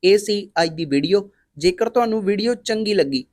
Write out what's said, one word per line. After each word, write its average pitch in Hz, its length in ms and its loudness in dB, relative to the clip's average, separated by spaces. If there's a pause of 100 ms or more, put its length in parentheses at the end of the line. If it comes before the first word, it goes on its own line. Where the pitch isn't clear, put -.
ਇਹ 196 140 6
ਸੀ 208 320 -4 (140)
ਅੱਜ 165 60 0
ਦੀ 160 160 -6
ਵੀਡੀਓ। 160 440 0 (280)
ਜੇਕਰ 180 320 0
ਤੁਹਾਨੂੰ 226 340 0
ਵੀਡੀਓ 208 320 0
ਚੰਗੀ 220 380 -4
ਲੱਗੀ 139 400 0